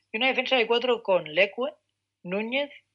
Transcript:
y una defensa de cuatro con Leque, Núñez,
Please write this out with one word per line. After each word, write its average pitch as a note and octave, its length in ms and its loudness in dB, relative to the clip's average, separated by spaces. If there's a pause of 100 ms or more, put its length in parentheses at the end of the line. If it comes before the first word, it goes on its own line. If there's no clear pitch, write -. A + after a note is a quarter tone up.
(120)
y A3 60 -4
una B3 100 0
defensa B3+ 280 0
de A#3 120 2
cuatro A#3 360 0
con D#3+ 300 0
Leque, G#3 400 0 (500)
Núñez, A3+ 460 -4 (240)